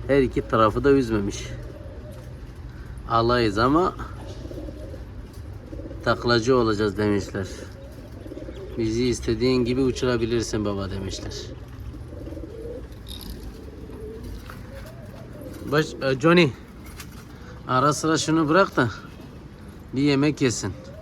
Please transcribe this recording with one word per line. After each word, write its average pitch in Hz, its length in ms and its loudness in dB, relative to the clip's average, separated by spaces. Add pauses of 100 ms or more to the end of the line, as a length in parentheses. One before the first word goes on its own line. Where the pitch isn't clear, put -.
Her 139 140 6
iki 117 260 0
tarafı 110 360 6
da 139 80 8
üzmemiş. 110 540 2 (1600)
Alayız 117 480 4
ama 139 360 6 (2000)
taklacı 120 540 4
olacağız 107 400 4
demişler. 101 500 0 (1300)
"Bizi 117 280 2
istediğin 123 600 2
gibi 123 160 2
uçurabilirsin 117 840 2
baba." 98 260 -2
demişler. 98 420 -6 (4000)
Baş-, 156 300 2
e, 131 180 2
Johnny, 165 300 8 (1160)
ara 131 260 4
sıra 156 240 2
şunu 160 320 4
bırak 190 260 6
da 127 140 4 (1040)
bir 127 80 2
yemek 143 400 4
yesin. 107 320 2 (280)